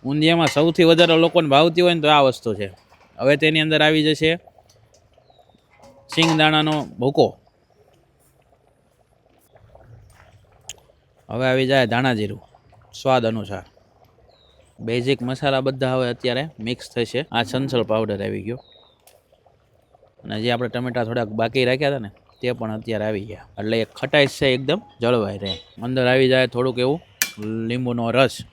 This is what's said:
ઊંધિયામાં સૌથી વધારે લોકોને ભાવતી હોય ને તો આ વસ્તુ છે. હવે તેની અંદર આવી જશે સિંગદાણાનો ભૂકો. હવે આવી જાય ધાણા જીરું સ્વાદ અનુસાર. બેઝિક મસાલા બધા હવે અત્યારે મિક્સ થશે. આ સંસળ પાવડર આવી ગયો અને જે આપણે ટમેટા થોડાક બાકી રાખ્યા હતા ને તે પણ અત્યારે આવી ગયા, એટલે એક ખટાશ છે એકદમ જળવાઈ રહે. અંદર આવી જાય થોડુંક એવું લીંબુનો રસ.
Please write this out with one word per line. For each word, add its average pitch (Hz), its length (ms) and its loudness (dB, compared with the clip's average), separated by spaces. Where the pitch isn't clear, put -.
ઊંધિયામાં 151 520 2
સૌથી 165 340 4
વધારે 165 340 6
લોકોને 165 300 2
ભાવતી 165 320 4
હોય 175 100 4
ને 160 80 -4
તો 147 140 4
આ 143 100 6
વસ્તુ 117 320 -2
છે. 101 80 -6
હવે 135 240 2
તેની 156 240 2
અંદર 156 200 2
આવી 156 220 4
જશે 156 240 0
સિંગદાણાનો 156 640 2
ભૂકો. 135 260 2
હવે 120 200 -4
આવી 131 220 0
જાય 127 200 2
ધાણા 123 280 0
જીરું 101 220 -6
સ્વાદ 131 300 0
અનુસાર. 101 360 -8
બેઝિક 123 480 -2
મસાલા 135 400 -2
બધા 131 280 -2
હવે 127 180 0
અત્યારે 127 300 -4
મિક્સ 120 280 -6
થશે. 120 280 -4
આ 117 140 0
સંસળ 131 420 -2
પાવડર 104 340 -2
આવી 101 220 -6
ગયો 120 120 -10
અને 107 180 -6
જે 117 100 -2
આપણે 120 180 -2
ટમેટા 123 380 -4
થોડાક 117 220 -4
બાકી 117 300 0
રાખ્યા 139 220 0
હતા 127 140 -6
ને 104 60 -14
તે 123 200 -4
પણ 110 200 -6
અત્યારે 110 280 -4
આવી 104 220 -4
ગયા, - 160 -18
એટલે 110 240 -2
એક - 160 -8
ખટાશ 139 400 2
છે 135 160 2
એકદમ 139 260 -2
જળવાઈ 110 420 -2
રહે. 98 100 -6
અંદર 127 260 0
આવી 131 220 4
જાય 131 200 4
થોડુંક 123 320 -2
એવું 147 140 -2
લીંબુનો 120 480 -4
રસ. 127 180 2